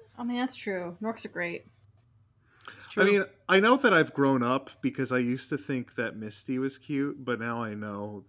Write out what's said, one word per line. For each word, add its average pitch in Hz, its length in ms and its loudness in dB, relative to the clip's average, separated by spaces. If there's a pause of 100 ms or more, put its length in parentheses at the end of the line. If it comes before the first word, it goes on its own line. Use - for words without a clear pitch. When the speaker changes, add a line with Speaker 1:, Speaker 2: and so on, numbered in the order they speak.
(160)
Speaker 1:
I 240 60 -10
mean, 240 160 -4
that's 254 160 -2
true. 180 480 -6
Norks 220 220 -6
are 208 60 -12
great. 170 340 -6 (1120)
Speaker 2:
It's - 140 -16
Speaker 3:
I - 20 -20
Speaker 2:
true. 196 140 4
Speaker 3:
mean, 196 200 6 (240)
I 190 120 6
know 233 160 8
that 254 180 6
I've 160 180 4
grown 135 300 4
up 127 280 0 (120)
because 131 300 -2
I 127 60 2
used 123 320 -2
to 151 80 -2
think 127 360 -6
that 113 220 -4
Misty 110 420 -6
was 131 200 -4
cute, 143 460 -6
but 120 140 -2
now 117 240 -4
I 110 120 -6
know 104 540 -10